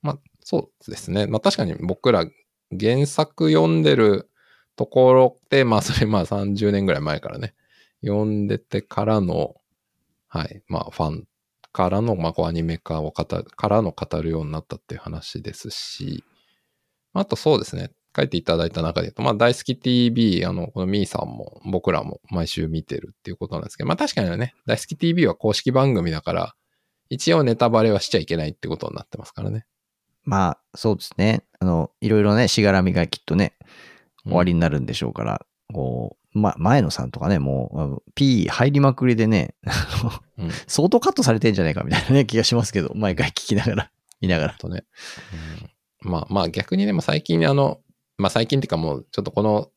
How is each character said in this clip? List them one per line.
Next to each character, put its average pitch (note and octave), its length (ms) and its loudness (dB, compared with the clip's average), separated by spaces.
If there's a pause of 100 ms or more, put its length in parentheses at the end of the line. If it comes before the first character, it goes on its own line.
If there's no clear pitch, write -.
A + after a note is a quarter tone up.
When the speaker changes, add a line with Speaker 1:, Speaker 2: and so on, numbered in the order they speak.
Speaker 1:
ま D3+ 120 -4
あ、 C#3+ 60 -8 (240)
そ - 280 -4 (160)
う - 40 -16
で - 60 -12
す - 140 -12
ね。 G2+ 160 0
ま A2 100 -2
あ、 G#2+ 40 0
確 - 180 2
か G#2+ 80 -2
に E2 80 -4
僕 F#2 360 -2
ら F2+ 140 4 (540)
原 A#2+ 280 2
作 D#3 440 0
読 D#3+ 180 4
ん E3 140 2
で D3 120 4
る G#2+ 360 4 (460)
と G#2+ 100 -2
こ B2+ 260 6
ろ B2+ 320 6
っ - 40 -20
て、 C3+ 160 4
ま A2+ 140 4
あ、 G2 40 2
そ - 180 -2
れ、 A2 60 2
ま G#2+ 140 2
あ、 F2 60 -2
三 G2+ 280 -4
十 G#2 180 2
年 G2 140 2
ぐ F#2 60 2
ら C#2 60 0
い - 40 -4
前 D2+ 180 -4
か - 80 -12
ら - 100 -12
ね、 A#2+ 160 -10 (480)
読 G#2 220 0
ん G#2 220 -2
で G#2+ 120 -2
て - 220 -6
か - 240 -6
ら G#2+ 160 2
の、 E2 360 -2 (720)
は D#2+ 180 -6
い、 - 220 -16
ま E2+ 180 -6
あ、 - 40 -16
フ - 120 -6
ァ D#2 80 0
ン D#2+ 140 -10 (460)
か - 200 0
ら G2 100 0
の、 A2+ 160 0
ま E2 140 -2
あ、 - 20 -10
こ F2+ 120 -2
う、 - 20 -2
ア E2 60 -2
ニ E2 100 -2
メ E2 160 -4
化 D#2+ 240 -6
を D#2 80 -6
語 - 260 -6
る、 - 80 -6
か - 240 -6
ら G#2 140 2
の F#2 100 -2
語 - 300 -6
る E2 80 -4
よ D#2+ 100 -4
う D#2 60 -6
に D2 60 -8
な D#2 80 -8
っ - 60 -20
た - 100 -12
っ - 40 -16
て - 140 -16
い - 40 -14
う - 40 -18
話 - 400 -12
で - 100 -12
す - 180 -14
し、 - 540 -12 (880)
あ G3 140 0
と - 100 -2
そ D3+ 200 2
う - 20 2
で - 80 -4
す - 100 -10
ね、 F2 140 -8 (260)
書 C#3+ 60 2
い C3+ 60 0
て F2 80 -4
い E2 60 -2
た E2 140 0
だ E2 100 0
い E2 40 -2
た E2+ 120 -4
中 E2 180 -2
で F2 60 -4
言 - 40 -10
う - 40 -20
と、 A2 80 -6
ま B2+ 80 2
あ、 A2 40 2
大 A#2+ 200 4
好 - 80 -12
き B2+ 140 -4
テ - 140 -2
ィ B2 180 4
ー A#2 40 0
ビ A2 300 2
ー、 F2 60 -2
あ F#2 40 -2
の、 F2+ 160 -6
こ - 120 -8
の F#2 60 -2
み G2+ 160 0
ー F2 40 -2
さ - 180 -6
ん D2+ 40 -8
も A#1 360 -14
僕 F#2 280 0
ら D#2+ 100 0
も - 180 -10 (100)
毎 E2+ 180 -2
週 E2 200 -4
見 D#2 140 -4
て - 140 -8
る - 220 -12
っ - 40 -20
て - 80 -12
い F2+ 40 -8
う - 20 -18
こ - 120 -8
と - 80 -8
な D#2+ 60 -6
ん - 20 -10
で - 60 -14
す - 60 -18
け - 80 -8
ど、 C#3+ 40 -4
ま - 60 2
あ、 - 20 -6
確 C#4+ 180 -4
か - 80 0
に F3 140 -2
ね、 A#2+ 180 -6 (120)
大 A2+ 100 0
好 - 80 -8
き D#3+ 120 -12
テ E3+ 120 0
ィ - 40 2
ー - 20 2
ビ F3 100 2
ー - 40 4
は E2+ 60 0
公 G#2+ 180 0
式 B2 200 -2
番 C3+ 220 4
組 E2+ 160 0
だ D#2 100 -4
か E2+ 120 -6
ら、 E2+ 220 -4 (540)
一 C3+ 260 -2
応 D#3+ 80 4
ネ A#2 140 2
タ A#2+ 140 2
バ A2+ 120 4
レ A2+ 80 4
は G2+ 100 2
し - 80 -6
ち - 80 0
ゃ F#2 40 4
い D2+ 60 -6
け E2+ 100 -4
な D#2 100 -2
い D2+ 40 -4
っ - 40 -10
て - 140 -12
こ D#2+ 80 -4
と - 120 -8
に - 60 -10
な - 80 -12
っ - 60 -20
て - 100 -14
ま G#2+ 60 -14
す - 80 -20
か G2+ 100 -12
ら G2+ 80 -6
ね。 A2 160 -8 (580)
Speaker 2:
ま F#2+ 260 0
あ、 - 80 -8 (160)
そ A2 180 0
う F#2+ 40 0
で - 60 -10
す - 140 -16
ね。 G#2+ 260 0 (160)
あ - 60 -2
の、 E2+ 260 2 (100)
い A2 80 -2
ろ G#2+ 120 4
い - 20 4
ろ G#2 140 4
ね、 A#2+ 120 4
し - 140 2
が G2+ 100 6
ら F#2+ 100 4
み F2+ 100 2
が F2 140 2
き - 140 -8
っ - 40 -20
と D#2 120 -2
ね、 F#2+ 180 0 (680)
Speaker 1:
う - 40 -8
ん。 - 20 -4
Speaker 2:
終 F2 60 0
わ F2+ 80 4
り F2+ 100 2
に E2 60 4
な E2+ 80 4
る D2 120 0
ん B1 60 -4
で - 80 -6
し - 80 -6
ょ B1 60 -4
う G#1 40 -6
か A1+ 120 -6
ら、 G#1 220 -6 (260)
こ B1 440 -6 (180)
う、 G#2 40 2
ま、 G#2 200 2
前 A#2 240 4
野 D#2 80 0
さ - 140 -6
ん B1+ 60 -6
と - 80 -6
か C#2 100 -2
ね、 F#2+ 100 4
も C2+ 360 -2
う、 D#2 60 -4
あ D2+ 60 -2
の、 C#2 160 -8 (120)
ピ B2+ 300 4
ー - 40 -2
入 C3 220 2
り C#3+ 100 4
ま C3+ 140 4
く B2+ 120 0
り A#2+ 100 4
で A2 100 2
ね、 G#2+ 360 2
<laughs> - 760 -4
Speaker 1:
う G2 60 -8
ん。 E2 60 -4 (160)
Speaker 2:
相 D#3 220 2
当 C#4+ 120 4
カ F#4+ 100 2
ッ - 20 0
ト C4 100 0
さ C3+ 100 4
れ A2 80 2
て A2+ 100 4
ん G2+ 40 2
じ F#2+ 60 0
ゃ F2 40 4
な D#2+ 60 2
い D#2 40 0
か F2+ 80 -4
み C2 80 -4
た D#2+ 80 2
い F2 60 0
な - 60 -2
ね、 C3+ 160 6
気 G#2+ 100 -2
が A2 80 4
し - 100 2
ま A2+ 100 2
す - 80 -8
け F#2+ 100 0
ど、 C#2+ 120 -4
毎 G2 220 0
回 - 140 0
聞 - 180 -8
き G#2 80 0
な G#2 80 0
が A#2 100 0
ら、 - 160 -4 (300)
見 F2+ 80 -2
な F2 100 2
が D2+ 100 0
ら。 - 40 -6
Speaker 1:
ほ - 40 -18
ん - 20 -20
と F2+ 100 -12
ね。 F2 160 -10 (1160)
う F#2+ 60 -8
ん。 - 20 -4
ま F2 80 0
あ、 - 120 -6
ま G2 120 0
あ、 E2+ 60 0
逆 F#2+ 280 -4
に G3 100 2
で G#3 60 0
も E3+ 80 0
最 D3+ 220 0
近 E3 180 0
ね、 D#3+ 60 4
あ C#3 80 2
の、 C#3 260 0 (400)
ま G2 80 2
あ、 - 20 0
最 A#2 160 0
近 C3+ 140 0
っ - 20 -4
て - 40 -6
い - 20 -6
う - 20 -4
か - 60 0
も D#2 220 -2
う、 - 120 -14
ち - 80 -6
ょ G2+ 40 -4
っ - 20 -4
と - 80 -8
こ G#2 100 0
の G#2+ 340 0